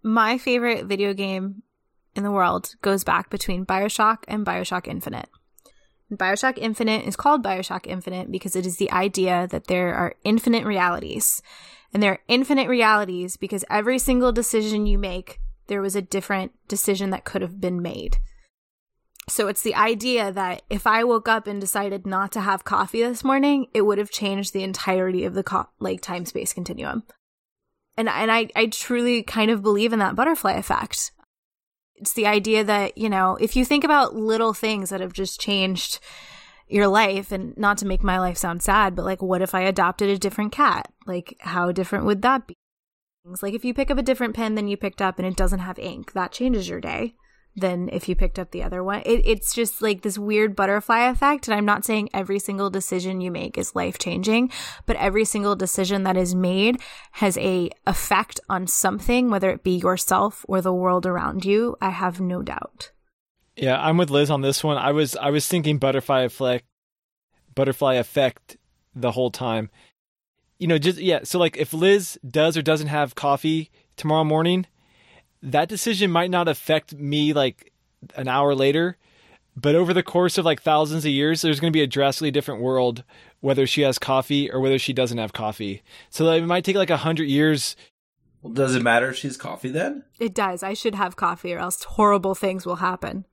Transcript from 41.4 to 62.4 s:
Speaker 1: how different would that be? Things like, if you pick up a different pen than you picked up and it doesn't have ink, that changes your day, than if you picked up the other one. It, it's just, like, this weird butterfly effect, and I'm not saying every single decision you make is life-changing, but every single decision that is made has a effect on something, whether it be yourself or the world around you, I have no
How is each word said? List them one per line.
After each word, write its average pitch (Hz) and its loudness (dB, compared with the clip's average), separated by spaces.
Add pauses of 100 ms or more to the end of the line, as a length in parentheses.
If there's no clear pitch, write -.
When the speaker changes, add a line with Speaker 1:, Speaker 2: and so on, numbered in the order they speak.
Speaker 1:
how 175 0
different 185 -2
would 202 2
that 254 2
be? - -20 (680)
Things 180 -12
like, 202 -4
if 240 -6
you 247 -2
pick 277 0
up 254 2
a 277 0
different 247 0
pen 220 -2
than 208 -2
you 202 -2
picked 202 -6
up 185 -2
and 185 -2
it 185 -4
doesn't 190 2
have 180 -8
ink, - -12
that 185 -4
changes 233 -2
your 170 -6
day, - -6 (400)
than 180 -2
if - -6
you 180 -2
picked - 2
up 180 -10
the 175 -8
other 180 -6
one. 202 -4
It, 233 4
it's 220 0
just, 233 -2
like, 208 0
this 202 -4
weird 208 2
butterfly 214 2
effect, 277 0
and 214 0
I'm 208 0
not 208 2
saying 214 -2
every 196 -2
single 196 -4
decision 185 -4
you 180 -6
make - -8
is - -6
life-changing, 185 0 (340)
but 233 0
every 208 2
single 202 0
decision 190 -2
that 185 0
is 180 0
made 190 2 (340)
has 190 2
a 185 -2 (160)
effect - 0 (100)
on 185 -4
something, 240 2
whether 190 2
it - -4
be 185 2
yourself 185 0
or 190 0
the 185 0
world 180 2
around 180 -2
you, 214 2
I 190 0
have 180 -4
no 180 -2